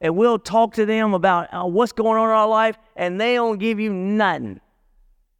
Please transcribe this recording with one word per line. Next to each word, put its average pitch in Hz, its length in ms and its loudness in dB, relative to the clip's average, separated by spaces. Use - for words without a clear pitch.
and 165 120 0
we'll 220 240 2
talk 226 360 0
to 220 100 0
them 214 300 0
about, 175 380 0
uh, 180 120 -6
what's 190 280 0
going 220 260 0
on 226 80 2
in 220 80 2
our 214 120 4
life, 220 300 2
and 180 220 -4
they 240 160 0
don't 233 240 0
give 208 220 -2
you 214 140 -2
nothing. 180 680 -2